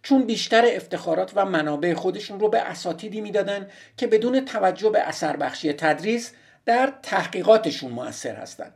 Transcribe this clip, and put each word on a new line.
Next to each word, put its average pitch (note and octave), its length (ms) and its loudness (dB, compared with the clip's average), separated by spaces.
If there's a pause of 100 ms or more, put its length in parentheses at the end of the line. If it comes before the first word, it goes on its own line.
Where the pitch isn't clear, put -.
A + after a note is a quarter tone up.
چون C4 240 4
بیشتر A3+ 400 2
افتخارات F#3 680 -2
و G3 100 2
منابع D#3+ 500 0
خودشون F#3+ 460 -6
رو G#3+ 80 2
به A3 120 2
اساتیدی F3+ 600 -8
می‌دادن G3+ 460 -4 (300)
که A#3+ 100 -2
بدون A#3+ 380 4
توجه G3 460 2
به G3+ 100 4
اثر D3+ 360 -2
بخشی C#3+ 360 -2
تدریس E3 600 -2 (320)
در B3+ 280 2 (100)
تحقیقاتشون F3+ 920 2
مؤثر A#2+ 420 -10
هستن. - 420 -16